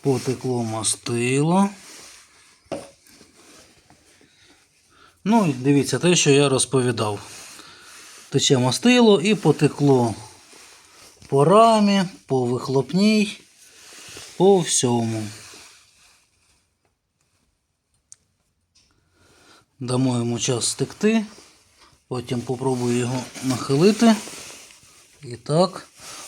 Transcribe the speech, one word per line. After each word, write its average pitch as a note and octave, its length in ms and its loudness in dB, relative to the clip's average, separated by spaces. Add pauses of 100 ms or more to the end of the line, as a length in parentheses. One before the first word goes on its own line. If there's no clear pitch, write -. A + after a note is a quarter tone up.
Потекло B2 600 -2
мастило. B2+ 1040 -2 (3500)
Ну, G#3+ 240 2
і C#3 60 -2
дивіться, C3 460 0
те, E3+ 160 2
що - 140 2
я C#3 200 4
розповідав. A#2 680 -2 (1080)
Тече C#3 280 2
мастило G3+ 640 4
і G#3 140 2
потекло C3+ 800 2 (1120)
по C#3 180 2
рамі, G#3 580 4 (220)
по B2+ 200 -2
вихлопній, E3+ 960 -2 (960)
по F#3+ 220 4
всьому. A2+ 680 -2 (4000)
Дамо B2+ 380 -2
йому A#2 220 -4
час A2+ 280 -4
стекти, G#3 580 -2 (840)
потім A#2+ 340 -8
попробую B2 560 -4
його B2 260 -4 (200)
нахилити. F3 720 2 (1080)
І A#2+ 120 -14
так, E3 520 -2 (400)